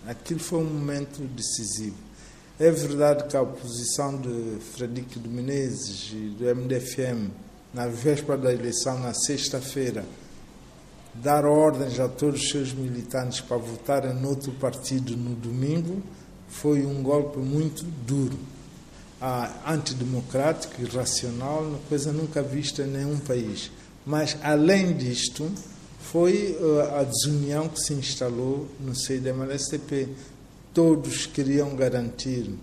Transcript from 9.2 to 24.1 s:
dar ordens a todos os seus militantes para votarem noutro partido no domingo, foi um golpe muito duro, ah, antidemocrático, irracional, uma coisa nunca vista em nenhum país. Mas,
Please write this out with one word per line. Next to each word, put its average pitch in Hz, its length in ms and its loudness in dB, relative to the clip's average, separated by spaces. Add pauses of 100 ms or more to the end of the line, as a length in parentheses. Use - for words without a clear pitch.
dar 143 320 4
ordens 139 540 6
a 127 80 4
todos 143 340 0
os - 80 0
seus 135 240 -2
militantes 127 680 -4
para 123 160 -2
votarem 123 560 -2
noutro 135 400 -2
partido 123 640 -2
no 120 180 -4
domingo, 147 640 -2 (460)
foi 143 380 2
um 139 180 -2
golpe 143 360 2
muito 147 440 0
duro, 135 560 -2 (840)
ah, 123 300 -2 (160)
antidemocrático, 127 1120 -2
irracional, 123 800 -2
uma 151 180 -4 (100)
coisa 147 240 0
nunca 151 280 0
vista 139 420 -2
em 135 40 -2
nenhum 139 320 -2
país. 113 500 -2 (360)
Mas, 151 360 0